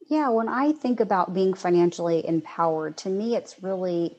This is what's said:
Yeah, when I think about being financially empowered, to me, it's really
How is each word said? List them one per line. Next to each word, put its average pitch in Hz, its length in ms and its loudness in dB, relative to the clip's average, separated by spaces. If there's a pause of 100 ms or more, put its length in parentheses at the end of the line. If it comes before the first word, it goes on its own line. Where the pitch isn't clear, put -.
Yeah, 302 220 0
when 226 180 2
I 277 240 0
think 247 300 0
about 190 320 0
being 190 220 2
financially 175 680 2
empowered, 160 760 -2
to 190 100 -8
me, 220 260 -2
it's - 260 -8
really 180 580 -2